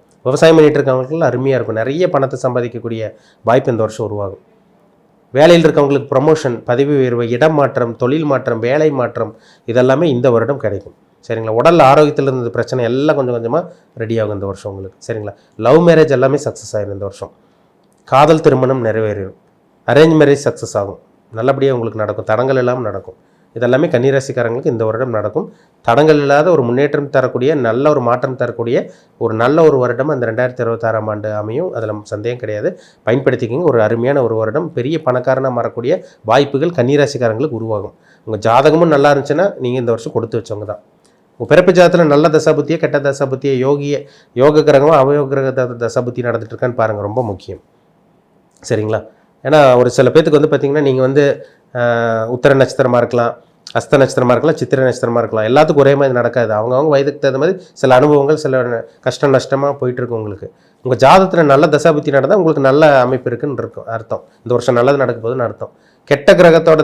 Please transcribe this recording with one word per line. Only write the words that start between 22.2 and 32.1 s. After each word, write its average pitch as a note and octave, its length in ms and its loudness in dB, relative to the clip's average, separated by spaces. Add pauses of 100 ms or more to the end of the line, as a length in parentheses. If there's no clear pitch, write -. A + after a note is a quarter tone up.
தடங்கள் C3 320 0
இல்லாம B2 260 -4
நடக்கும். F#2+ 280 -14 (400)
இதெல்லாமே B2+ 340 0
கன்னிராசிக்காரங்களுக்கு C3 800 -2
இந்த A2+ 160 -2
வருடம் A#2 280 -4
நடக்கும். G#2+ 300 -4 (400)
தடங்கள் D3 360 4
இல்லாத C#3+ 320 2
ஒரு C#3+ 120 2
முன்னேற்றம் C#3+ 480 -2
தரக்கூடிய, B2+ 360 0 (140)
நல்ல A#2 280 0
ஒரு C#3 160 0
மாற்றம் B2 320 -2
தரக்கூடிய A#2+ 360 -4 (480)
ஒரு A2 160 -2
நல்ல D3 280 4
ஒரு C#3+ 140 4
வருடம் B2 320 -2
அந்த B2 140 -4
ரெண்டாயிரத்தி B2 360 -4
இருபத்தாறாம் A2+ 480 -4
ஆண்டு G#2 180 -8 (100)
அமையும். B2 380 -6
அதுல G#2+ 180 -6 (160)